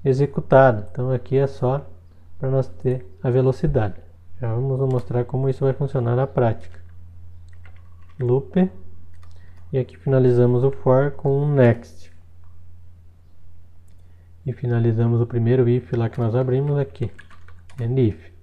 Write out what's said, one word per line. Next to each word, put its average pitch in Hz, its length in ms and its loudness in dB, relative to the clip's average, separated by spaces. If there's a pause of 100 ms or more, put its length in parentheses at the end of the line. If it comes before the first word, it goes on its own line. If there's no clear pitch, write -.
executado. 135 840 4
Então 127 220 -2
aqui 127 240 -2
é 139 100 4
só 135 400 -2 (540)
pra 131 100 -2
nós 135 160 2
ter 127 400 -4 (160)
a 131 80 0
velocidade. 131 640 2 (460)
Já 113 140 -2
vamos 131 240 0 (100)
mostrar 123 360 0
como 131 240 -2
isso 135 160 0
vai 135 100 2
funcionar 123 400 0
na 127 100 2
prática. - 540 -2 (1400)
Loop. 135 500 2 (1000)
E 135 60 0
aqui - 180 -4
finalizamos 123 680 4
o 135 80 4
for 135 400 4
com 143 320 0
um 147 100 0
next. - 600 2 (2250)
E 123 60 -4
finalizamos 117 680 2
o 120 60 2
primeiro 120 420 4
if 123 240 0
lá 117 160 0
que - 120 -6
nós 113 160 0
abrimos 135 420 0
aqui. 135 320 -4 (680)
And 120 180 0
if. 110 340 0 (100)